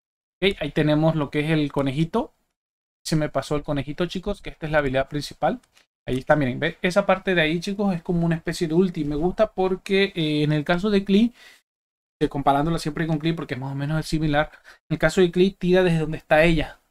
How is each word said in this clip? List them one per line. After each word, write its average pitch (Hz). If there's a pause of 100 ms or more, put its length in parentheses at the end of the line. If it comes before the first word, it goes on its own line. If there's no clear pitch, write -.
(420)
Ok, 196
ahí 147
tenemos 151
lo 147
que 151
es 147
el 151
conejito. 147 (760)
Se 165
me 151
pasó -
el 143
conejito, 147
chicos, 190
que 156
esta -
es 151
la 156
habilidad 135
principal. 160 (480)
Ahí 127
está, 147
miren, 131
¿ve? 156
Esa 196
parte 190
de 175
ahí, 160
chicos, 196
es 170
como 170
una 165
especie 165
de 156
ulti. 175
Me 147
gusta 180
porque, 190 (100)
eh, 151
en 151
el 151
caso 180
de 196
Klee, 208 (840)
eh, 151
comparándola 147
siempre 156
con 160
Klee, 160
porque 151
es 123
más 135
o -
menos 143
el 156
similar, 151 (380)
en 160
el 160
caso 160
de 180
Klee, 185
tira 180
desde 170
donde 156
está 156
ella, 165 (100)